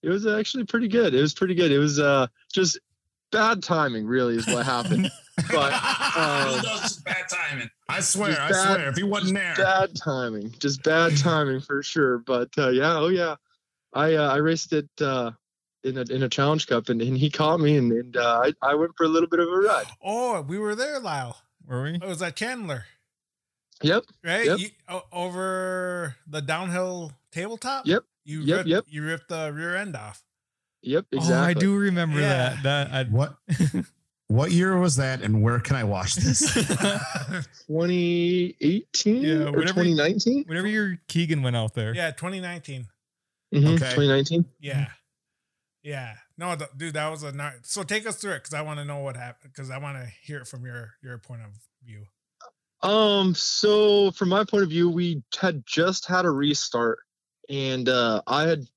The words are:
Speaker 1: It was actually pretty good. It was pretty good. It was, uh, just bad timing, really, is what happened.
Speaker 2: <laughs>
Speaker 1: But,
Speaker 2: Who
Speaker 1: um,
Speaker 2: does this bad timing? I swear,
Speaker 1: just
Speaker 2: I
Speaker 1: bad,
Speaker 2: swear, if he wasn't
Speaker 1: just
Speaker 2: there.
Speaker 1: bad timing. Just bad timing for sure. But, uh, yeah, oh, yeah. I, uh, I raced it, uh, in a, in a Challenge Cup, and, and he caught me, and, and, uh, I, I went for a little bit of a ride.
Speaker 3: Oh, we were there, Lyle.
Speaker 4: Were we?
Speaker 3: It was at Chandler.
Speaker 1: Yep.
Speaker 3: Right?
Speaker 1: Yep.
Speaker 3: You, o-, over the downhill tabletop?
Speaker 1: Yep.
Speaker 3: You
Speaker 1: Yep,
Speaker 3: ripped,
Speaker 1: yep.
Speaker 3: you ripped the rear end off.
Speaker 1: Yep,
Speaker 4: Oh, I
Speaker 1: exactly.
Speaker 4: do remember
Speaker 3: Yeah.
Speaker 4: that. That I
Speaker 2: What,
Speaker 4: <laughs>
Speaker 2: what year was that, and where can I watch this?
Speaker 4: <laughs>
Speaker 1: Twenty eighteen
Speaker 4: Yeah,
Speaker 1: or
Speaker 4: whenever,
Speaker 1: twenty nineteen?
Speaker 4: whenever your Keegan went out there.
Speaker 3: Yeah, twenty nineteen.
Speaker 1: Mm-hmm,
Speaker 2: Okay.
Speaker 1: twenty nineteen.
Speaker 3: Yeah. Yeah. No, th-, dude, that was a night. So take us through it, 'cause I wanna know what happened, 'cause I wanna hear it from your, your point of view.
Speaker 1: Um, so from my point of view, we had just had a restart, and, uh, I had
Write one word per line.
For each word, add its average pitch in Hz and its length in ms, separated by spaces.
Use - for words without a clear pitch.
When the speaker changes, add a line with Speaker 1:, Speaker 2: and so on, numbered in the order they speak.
Speaker 1:
It 156 80
was 202 160
actually 214 400
pretty 226 220
good. 202 260
It 131 80
was 147 120
pretty 185 200
good. 170 180
It 139 60
was, 147 220
uh, 139 280
just 185 280
bad 220 300
timing, 131 460
really, 120 280
is 113 120
what 123 180
happened. 135 500
Speaker 2:
<laughs> - 60
Speaker 1:
But, 143 240
Speaker 2:
Who - 480
Speaker 1:
um, 139 400
Speaker 2:
does - 200
this - 160
bad - 300
timing? 147 420
I 156 120
swear, 202 280
Speaker 1:
just 156 120
Speaker 2:
I 147 80
Speaker 1:
bad, 190 260
Speaker 2:
swear, 156 140
if 131 60
he 180 80
wasn't 196 340
Speaker 1:
just 180 200
Speaker 2:
there. 196 80
Speaker 1:
bad 190 300
timing. 117 640
Just 139 240
bad 160 340
timing 143 440
for 139 200
sure. 135 380
But, 123 380
uh, 139 120
yeah, 147 280
oh, 156 100
yeah. 175 280
I, 156 220
uh, 147 160
I 139 60
raced 160 340
it, 147 180
uh, 131 320
in 131 140
a, 127 40
in 127 220
a 123 60
Challenge 147 380
Cup, 117 220
and, 117 120
and 127 160
he 147 140
caught 156 280
me, 151 180
and, 120 140
and, 120 260
uh, 120 260
I, 127 180
I 139 140
went 165 200
for 165 100
a - 20
little 165 200
bit 165 120
of 175 80
a 175 100
ride. 190 300
Speaker 3:
Oh, 220 380
we 156 180
were 208 160
there, 277 240
Lyle. 143 380
Speaker 4:
Were 127 180
we? 156 120
Speaker 3:
It 175 80
was 180 180
at 175 140
Chandler. 214 500
Speaker 1:
Yep. 185 220
Speaker 3:
Right? 185 220
Speaker 1:
Yep. 180 140
Speaker 3:
You, 196 80
o-, 180 220
over 180 1040
the 151 140
downhill 175 720
tabletop? 226 560
Speaker 1:
Yep. 185 160
Speaker 3:
You 151 180
Speaker 1:
Yep, 151 160
Speaker 3:
ripped, 180 120
Speaker 1:
yep. 180 180
Speaker 3:
you 151 160
ripped 160 260
the 160 240
rear 170 220
end 190 200
off. 107 280
Speaker 1:
Yep, 147 300
Speaker 4:
Oh, 139 40
I - 20
Speaker 1:
exactly. 170 420
Speaker 4:
do 196 160
remember 175 420
Speaker 3:
Yeah. 131 420
Speaker 4:
that. - 20
That 139 300
I 131 160
Speaker 2:
What, 123 280
Speaker 4:
<laughs> - 460
Speaker 2:
what 139 240
year 185 280
was 175 180
that, 131 240
and 107 200
where 120 180
can 135 160
I 123 80
watch 98 320
this? 131 260
Speaker 4:
<laughs> 175 1120
Speaker 1:
Twenty 175 920
eighteen 208 600
Speaker 4:
Yeah, 214 100
Speaker 1:
or 147 60
Speaker 4:
whenever, 160 220
Speaker 1:
twenty 175 200
nineteen? 208 520
Speaker 4:
whenever 175 220
your 208 300
Keegan 160 340
went 127 140
out 110 180
there. 110 220
Speaker 3:
Yeah, 165 160
twenty 185 280
nineteen. 156 480
Speaker 1:
Mm-hmm, 147 220
Speaker 2:
Okay. 131 180
Speaker 1:
twenty 143 160
nineteen. 151 360
Speaker 3:
Yeah. 139 280
Yeah. 135 300
No, 175 180
th-, 147 220
dude, 160 160
that 151 160
was 151 140
a 147 80
night. 139 320
So - 200
take 214 240
us 214 100
through 202 160
it, 139 100
'cause - 100
I 151 80
wanna 147 240
know 143 140
what 139 180
happened, 123 360
'cause 135 180
I 131 60
wanna 139 280
hear 147 180
it 120 60
from 123 180
your, 120 260
your 123 140
point 113 240
of 107 80
view. 107 220
Speaker 1:
Um, 202 540
so 208 760
from 180 180
my 196 140
point 202 200
of 175 60
view, 175 200
we 170 340
had 165 260
just 180 420
had 185 180
a 175 60
restart, 135 680
and, 131 400
uh, 117 360
I 143 180
had 160 220